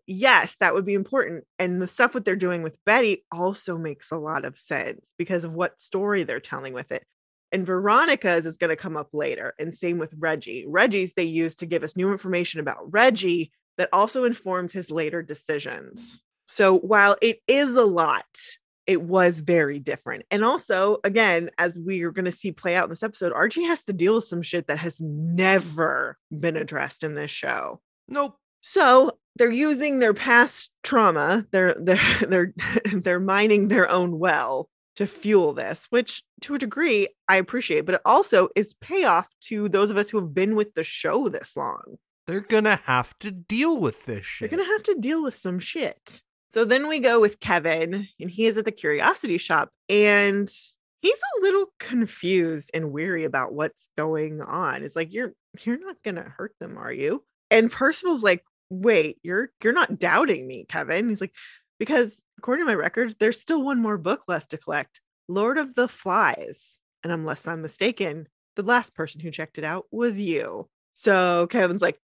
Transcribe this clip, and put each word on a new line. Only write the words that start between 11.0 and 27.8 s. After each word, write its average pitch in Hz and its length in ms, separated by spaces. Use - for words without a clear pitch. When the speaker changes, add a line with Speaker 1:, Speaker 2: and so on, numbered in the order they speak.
Speaker 1:
they 180 100
use 165 340
to 175 80
give 165 180
us 156 120
new 185 160
information 175 480
about - 320
Reggie 190 600
that 180 160
also 226 320
informs 185 480
his 175 180
later 160 300
decisions. 147 1000
So 190 320
while 202 420
it 226 260
is 269 280
a 240 100
lot, 160 400
it 180 160
was 175 380
very 151 400
different. 131 500
And 208 140
also, 208 600
again, 196 540
as 175 220
we 180 240
are 165 80
gonna 180 200
see 185 200
play 175 240
out 180 100
in - 40
this 170 140
episode, 202 280
Archie 226 320
has 339 220
to 202 80
deal 185 220
with 226 100
some 175 160
shit 170 260
that 151 120
has 165 200
never 160 1160
been 160 200
addressed 151 460
in 151 120
this 147 160
show. - 480